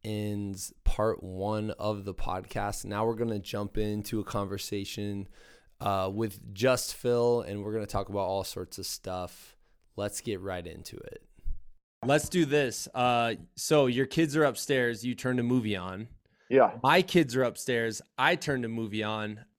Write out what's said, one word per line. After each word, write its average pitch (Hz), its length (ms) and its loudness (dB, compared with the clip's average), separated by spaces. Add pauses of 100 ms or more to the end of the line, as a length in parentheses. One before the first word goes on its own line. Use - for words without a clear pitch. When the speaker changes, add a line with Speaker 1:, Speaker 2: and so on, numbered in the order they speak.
Speaker 1:
ends 104 680 -4 (100)
part - 400 4
one 104 480 -4
of 104 340 -4
the 98 80 -4
podcast. 98 720 -4
Now 104 200 -2
we're 117 100 2
gonna 110 240 -2
jump 101 380 -6
into 107 420 -2
a 101 40 -4
conversation, 101 1040 -6 (540)
uh, 98 320 0
with 104 400 -6
just 123 420 2
Phil, 120 460 4
and 104 220 -6
we're 107 100 -6
gonna 110 120 -2
talk 98 240 -4
about 101 120 -2
all 95 220 -2
sorts - 340 -10
of 95 80 -10
stuff. - 720 -8 (400)
Let's 101 260 -4
get 101 200 -4
right 90 240 -6
into - 320 -12
it. - 260 -14 (840)
Let's 151 240 4
do 175 160 4
this. 135 500 0
Uh, 120 400 2 (220)
so 147 300 4
your 123 180 2
kids 156 320 2
are 156 80 6
upstairs. 120 600 0
You 123 100 -2
turned 127 240 0
a 120 40 2
movie 117 320 2
on. 95 320 -8 (420)
Speaker 2:
Yeah. 120 220 8 (100)
Speaker 1:
My 160 200 8
kids 165 340 4
are 131 80 4
upstairs. 117 580 -2 (160)
I 151 180 4
turned 139 300 -2
a 113 40 -4
movie 110 340 -4
on. 107 380 -4 (160)